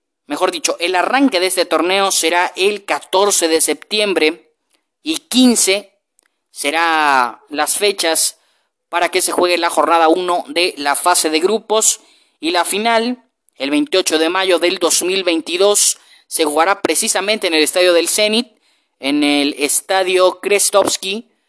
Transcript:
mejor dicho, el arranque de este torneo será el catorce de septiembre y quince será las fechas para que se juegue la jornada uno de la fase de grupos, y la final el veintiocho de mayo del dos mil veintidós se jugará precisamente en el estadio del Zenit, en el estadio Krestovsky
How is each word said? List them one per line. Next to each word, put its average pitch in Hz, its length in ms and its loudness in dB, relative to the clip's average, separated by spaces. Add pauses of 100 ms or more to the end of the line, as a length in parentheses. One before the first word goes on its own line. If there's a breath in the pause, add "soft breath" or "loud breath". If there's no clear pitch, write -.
(260)
mejor 151 240 -2
dicho, - 300 -2
el 175 160 -2
arranque 185 440 2
de 180 60 0
este 180 200 0
torneo 180 440 0
será 175 460 0
el 202 280 -2
catorce 190 640 0
de 160 140 2
septiembre 165 960 -2 (480)
y 156 140 -4
quince 220 840 0 (500)
será 147 1000 0
las 147 280 -4
fechas 196 600 -2 (500)
para 175 200 -2
que 185 120 -2
se 175 100 -4
juegue 175 280 0
la 170 100 0
jornada 165 380 2
uno 175 400 0
de 170 300 -2
la 143 180 -2
fase 175 340 0
de 156 100 0
grupos, 214 600 0 (400 soft breath)
y 156 100 -6
la 175 160 0
final 226 580 -2 (320)
el - 140 -6
veintiocho 156 480 0
de 160 120 2
mayo 185 280 0
del 175 220 0
dos 165 240 0
mil 185 200 -2
veintidós 180 760 0 (260 soft breath)
se - 180 -2
jugará 165 380 0
precisamente 196 640 -2
en 170 80 -2
el 156 80 4
estadio 180 320 2
del 170 160 2
Zenit, 214 380 0 (520)
en 143 240 0
el 147 360 0
estadio 185 800 0
Krestovsky 196 920 0 (200)